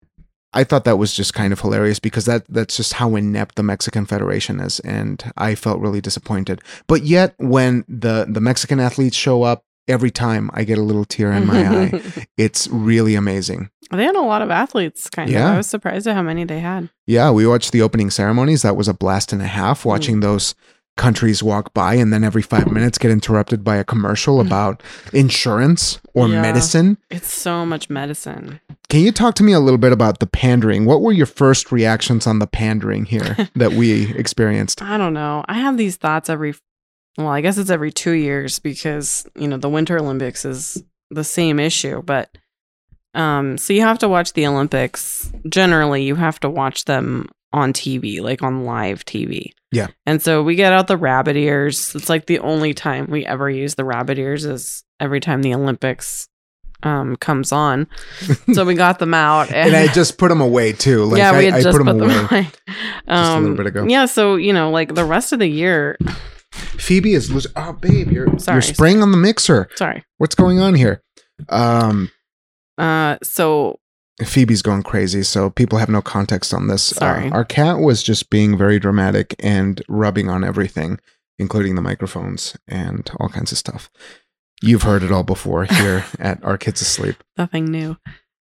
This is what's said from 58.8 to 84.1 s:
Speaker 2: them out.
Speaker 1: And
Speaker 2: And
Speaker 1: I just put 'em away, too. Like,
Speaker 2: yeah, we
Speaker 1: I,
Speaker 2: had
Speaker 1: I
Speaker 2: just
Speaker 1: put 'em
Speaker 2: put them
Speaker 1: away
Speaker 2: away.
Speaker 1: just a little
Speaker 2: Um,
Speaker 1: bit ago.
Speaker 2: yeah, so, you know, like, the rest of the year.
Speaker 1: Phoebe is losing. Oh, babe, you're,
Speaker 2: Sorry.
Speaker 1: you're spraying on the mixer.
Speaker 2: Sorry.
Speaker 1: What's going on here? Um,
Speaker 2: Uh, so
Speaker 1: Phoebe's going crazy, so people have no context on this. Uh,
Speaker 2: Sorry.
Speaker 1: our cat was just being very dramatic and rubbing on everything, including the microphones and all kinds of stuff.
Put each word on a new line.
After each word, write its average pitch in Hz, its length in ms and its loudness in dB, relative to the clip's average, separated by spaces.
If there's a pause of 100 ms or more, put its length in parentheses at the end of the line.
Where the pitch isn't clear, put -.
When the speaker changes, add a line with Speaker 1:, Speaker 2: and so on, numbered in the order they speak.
Speaker 2:
them 170 160 -2
out. 151 380 2
Speaker 1:
And 160 160 2
Speaker 2:
And 156 80 6
Speaker 1:
I 156 180 6
just 170 240 2
put 180 140 4
'em 160 100 4
away, 120 320 2
too. 117 320 4
Like, 110 140 4
Speaker 2:
yeah, - 120 6
we - 60 6
Speaker 1:
I, - 60 8
Speaker 2:
had - 100 4
Speaker 1:
I - 80 4
Speaker 2:
just 180 160 6
Speaker 1:
put 143 100 4
'em 110 120 4
Speaker 2:
put 107 80 4
them 233 180 2
Speaker 1:
away - 0 -
Speaker 2:
away. 202 180 2
Speaker 1:
just 151 140 -10 (500)
a 170 320 2
little 156 120 2
Speaker 2:
Um, 147 40 -2
Speaker 1:
bit 101 120 -2
ago. - 200 -4
Speaker 2:
yeah, 254 180 4
so, 208 300 2
you 185 180 0
know, 160 180 2
like, 160 240 -2
the 170 100 0
rest 170 260 0
of 269 60 -2
the 208 100 2
year. 151 480 0 (560)
Speaker 1:
Phoebe - 640 0
is 139 180 0
losing. - 240 -4
Oh, 165 180 -10
babe, - 380 0
you're, - 280 0
Speaker 2:
Sorry. 180 180 0
Speaker 1:
you're 123 40 2
spraying 180 400 4
on 202 100 4
the 190 60 6
mixer. 170 580 2
Speaker 2:
Sorry. - 280 -6 (140)
Speaker 1:
What's - 180 -2
going 185 240 4
on 190 160 4
here? 120 260 4 (480)
Um, 113 600 2 (680)
Speaker 2:
Uh, 160 460 0
so 151 560 -2 (440)
Speaker 1:
Phoebe's 113 380 4
going 101 220 0
crazy, 98 400 -2
so 98 260 0
people 110 300 0
have 110 100 0
no 104 120 2
context - 520 -2
on 92 140 -2
this. 101 260 0
Uh, - 60 -4
Speaker 2:
Sorry. - 320 -2
Speaker 1:
our 113 140 0
cat 156 340 2
was 139 240 4
just - 260 -2
being 104 280 4
very 101 220 4
dramatic 98 600 0
and 98 500 -2
rubbing 104 400 0
on 92 140 -2
everything, 92 560 -4 (400)
including 98 360 -2
the 90 60 -2
microphones 92 760 -8 (120)
and 95 420 -8 (100)
all - 100 -4
kinds - 220 -8
of - 60 -6
stuff. - 320 -12 (720)